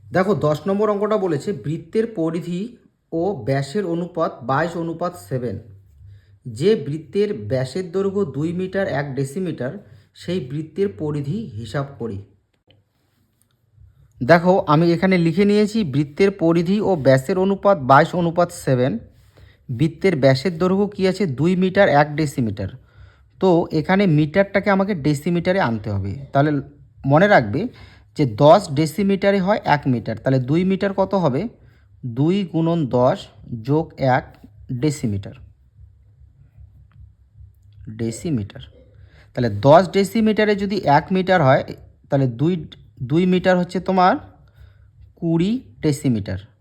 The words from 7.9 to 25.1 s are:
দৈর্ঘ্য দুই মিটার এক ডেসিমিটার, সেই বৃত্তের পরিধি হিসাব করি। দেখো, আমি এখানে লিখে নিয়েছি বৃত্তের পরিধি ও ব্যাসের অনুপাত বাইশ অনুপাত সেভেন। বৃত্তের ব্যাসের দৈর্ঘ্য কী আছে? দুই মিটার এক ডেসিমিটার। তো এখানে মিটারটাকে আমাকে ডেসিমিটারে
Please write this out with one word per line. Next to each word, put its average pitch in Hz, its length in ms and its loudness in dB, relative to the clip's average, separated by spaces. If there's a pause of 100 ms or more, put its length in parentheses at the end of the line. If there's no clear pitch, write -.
দৈর্ঘ্য 196 300 -2 (140)
দুই 160 160 -2
মিটার 185 340 -4 (140)
এক 147 140 -6
ডেসিমিটার, 147 580 -6 (420)
সেই 175 260 -6 (100)
বৃত্তের 160 380 -4 (120)
পরিধি 147 380 -4 (200)
হিসাব 139 280 -6 (120)
করি। 107 200 -8 (2000)
দেখো, 175 240 6 (180)
আমি 165 200 6
এখানে 190 240 2 (100)
লিখে 170 240 2
নিয়েছি 208 340 2
বৃত্তের 151 460 0 (120)
পরিধি 170 380 2
ও 190 100 0 (160)
ব্যাসের 135 320 4
অনুপাত 196 380 2 (140)
বাইশ 156 240 6
অনুপাত 175 360 0 (140)
সেভেন। 131 280 2 (840)
বৃত্তের 165 440 0
ব্যাসের 135 360 4
দৈর্ঘ্য 190 360 0
কী 190 160 -4
আছে? 190 160 -2
দুই 147 260 0 (100)
মিটার 190 260 4 (120)
এক 151 80 4 (100)
ডেসিমিটার। 113 520 -4 (680)
তো 190 80 4 (240)
এখানে 180 340 2
মিটারটাকে 185 680 2
আমাকে 196 160 0 (120)
ডেসিমিটারে 175 640 0